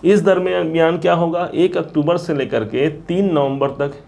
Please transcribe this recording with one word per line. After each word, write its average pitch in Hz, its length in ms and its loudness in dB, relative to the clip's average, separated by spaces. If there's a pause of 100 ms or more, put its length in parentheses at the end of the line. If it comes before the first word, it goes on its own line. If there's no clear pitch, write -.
इस 190 180 4
दरमियान 175 760 2
क्या 175 160 2
होगा, 170 400 0
एक 180 220 2
अक्टूबर 160 420 0
से 170 160 -4
लेकर 120 300 -2
के 127 240 0
तीन 175 440 -2
नवंबर 139 400 0
तक 143 360 -6